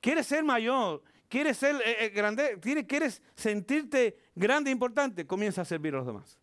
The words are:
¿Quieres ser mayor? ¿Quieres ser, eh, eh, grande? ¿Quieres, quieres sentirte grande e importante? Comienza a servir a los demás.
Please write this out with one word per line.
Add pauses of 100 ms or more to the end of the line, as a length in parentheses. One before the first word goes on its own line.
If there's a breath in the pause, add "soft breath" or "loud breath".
¿Quieres
ser
mayor? (260 soft breath)
¿Quieres
ser,
eh,
eh,
grande?
¿Quieres,
quieres (120)
sentirte (180 soft breath)
grande
e
importante?
Comienza
a
servir
a
los
demás.